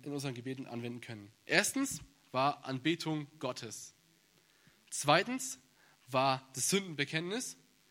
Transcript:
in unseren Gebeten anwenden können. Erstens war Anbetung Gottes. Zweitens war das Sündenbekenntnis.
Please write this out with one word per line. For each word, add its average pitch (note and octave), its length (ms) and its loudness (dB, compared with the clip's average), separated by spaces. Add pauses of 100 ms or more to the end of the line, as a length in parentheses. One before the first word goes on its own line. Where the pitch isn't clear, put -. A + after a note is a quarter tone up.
in C#3+ 80 -8
unseren C#3 220 -4
Gebeten C3 340 -8
anwenden A#2+ 340 -8
können. G#2 300 -12 (140)
Erstens - 560 2 (300)
war C3+ 340 2
Anbetung D3+ 640 0 (120)
Gottes. A#2+ 540 -8 (960)
Zweitens G3 680 4 (500)
war C3 460 4
das - 160 0
Sündenbekenntnis. F3 880 -2 (340)